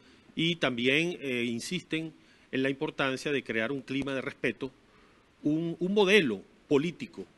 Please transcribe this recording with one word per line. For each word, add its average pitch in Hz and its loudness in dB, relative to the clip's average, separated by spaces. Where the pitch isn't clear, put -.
Y 170 2
también, 139 0
eh, 123 -2
insisten 156 -6
en 131 0
la 135 0
importancia 139 -2
de 135 0
crear 113 -2
un 139 -4
clima 135 -6
de 135 -4
respeto, 131 -4
un, 165 0
un 180 0
modelo 185 6
político 139 0